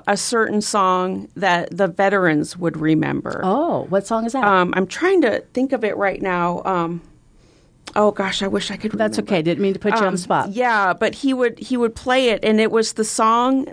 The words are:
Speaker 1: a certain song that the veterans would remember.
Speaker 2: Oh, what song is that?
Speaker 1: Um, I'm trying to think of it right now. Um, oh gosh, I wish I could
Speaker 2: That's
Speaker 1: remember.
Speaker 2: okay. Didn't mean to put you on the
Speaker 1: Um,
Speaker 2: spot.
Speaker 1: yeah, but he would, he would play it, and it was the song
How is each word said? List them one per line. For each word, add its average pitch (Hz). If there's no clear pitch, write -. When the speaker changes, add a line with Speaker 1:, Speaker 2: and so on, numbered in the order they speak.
Speaker 1:
a 208
certain 214
song 190
that 175
the 196
veterans 180
would 165
remember. 156
Speaker 2:
Oh, 226
what 196
song 226
is 233
that? 262
Speaker 1:
Um, 185
I'm 185
trying 359
to 226
think 262
of 233
it 214
right 196
now. 175
Um, 170
oh 208
gosh, 196
I 196
wish 202
I 196
could 214
Speaker 2:
That's 214
Speaker 1:
remember. 220
Speaker 2:
okay. 175
Didn't 165
mean 196
to 190
put 208
you 226
on 220
the 190
Speaker 1:
Um, 190
Speaker 2:
spot. 180
Speaker 1:
yeah, 214
but 202
he 269
would, 247
he 254
would 233
play 254
it, 208
and 214
it 220
was 226
the 220
song 240